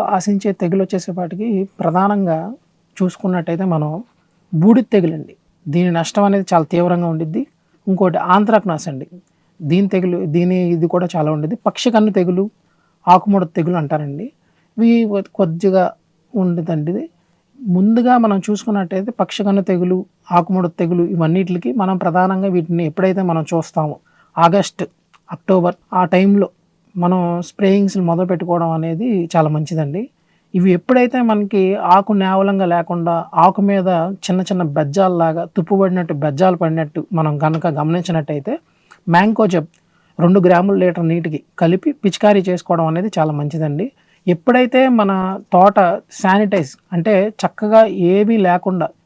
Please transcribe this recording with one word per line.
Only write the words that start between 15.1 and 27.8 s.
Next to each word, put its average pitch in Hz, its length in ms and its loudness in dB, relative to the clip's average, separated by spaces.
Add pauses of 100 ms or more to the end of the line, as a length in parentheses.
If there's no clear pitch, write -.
కొద్దిగా 185 460 0 (500)
ఉండిద్దండి. 170 600 -2
ఇది 240 100 -6 (720)
ముందుగా 226 380 2 (100)
మనం 202 140 2 (100)
చూసుకున్నట్టయితే 202 640 -4 (100)
పక్షి 185 260 -4
కన్ను 196 220 2
తెగులు, 180 280 0 (400)
ఆకుముడత 175 440 0
తెగులు 175 220 0 (120)
ఇవన్నిటికి 175 560 0 (100)
మనం 190 220 0
ప్రధానంగా 185 520 0
వీటిని 170 360 -2
ఎప్పుడైతే 190 400 -2
మనం 160 200 -2
చూస్తామో 156 440 -4 (400)
ఆగస్ట్, 170 480 2 (460)
అక్టోబర్ 180 480 0 (160)
ఆ 180 100 2 (100)
టైంలో 196 360 4 (460)
మనం 180 240 0 (300)
స్ప్రేయింగ్స్‌ని 196 600 0